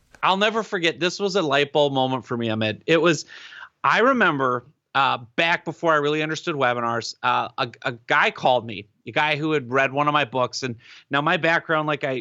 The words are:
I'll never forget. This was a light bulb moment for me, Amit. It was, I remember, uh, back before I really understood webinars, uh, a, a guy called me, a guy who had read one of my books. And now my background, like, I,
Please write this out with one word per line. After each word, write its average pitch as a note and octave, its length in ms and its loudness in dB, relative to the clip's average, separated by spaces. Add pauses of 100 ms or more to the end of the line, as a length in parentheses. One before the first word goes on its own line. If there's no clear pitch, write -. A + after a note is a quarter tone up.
(240)
I'll F3+ 120 4
never G#3+ 260 0
forget. E3 380 -2
This F3 180 -2
was G3 160 -2
a G3 80 2
light C#3+ 300 0
bulb D3 200 4
moment C3 320 0
for B2+ 120 -6
me, A#2 100 -2
Amit. A2 400 -2
It D#3+ 160 4
was, D#3+ 220 2 (580)
I E3 200 2
remember, D#3 640 2 (300)
uh, C3 240 2 (160)
back E3+ 300 0
before E3 280 0
I D#3 40 4
really D3+ 260 0
understood D#3 320 -6
webinars, A#2+ 680 0
uh, B2 240 0 (100)
a, B2+ 140 -4 (100)
a C3+ 100 -4 (140)
guy D#3+ 240 2
called B2+ 340 0
me, G#2 220 -12 (180)
a B2 60 -12
guy D3+ 240 0
who D3+ 160 -4
had C3 220 -2
read C3+ 200 2
one C#3+ 140 0
of D3 60 0
my C#3+ 120 2
books. B2+ 380 -4
And B2 140 -6 (340)
now C#3+ 120 0
my E3+ 160 2
background, D#3+ 500 0
like, D3+ 160 -4
I, C#3 160 -2